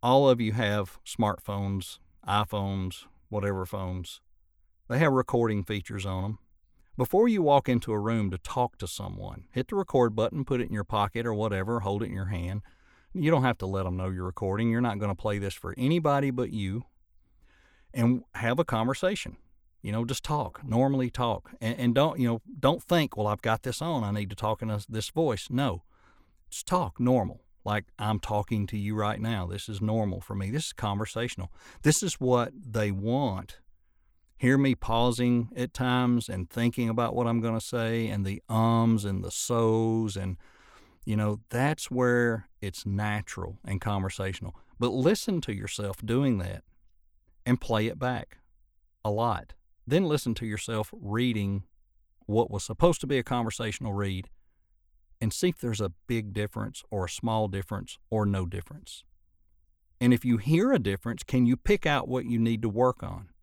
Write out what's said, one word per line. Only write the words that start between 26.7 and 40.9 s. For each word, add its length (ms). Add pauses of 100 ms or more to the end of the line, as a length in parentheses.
normal, 420 (240)
like 200 (120)
I'm 220
talking 480
to 100
you 180
right 240
now. 280
This 200
is 140
normal 400
for 140
me. 160
This 160
is 60
conversational. 800 (300)
This 220
is 120
what 380
they 380
want. 680 (800)
Hear 200
me 160
pausing 840
at 180
times 560
and 200
thinking 400
about 240
what 140
I'm 140
gonna 200
say, 460
and 180
the 220
ums 580
and 180
the 80
so's, 840
and, 200 (680)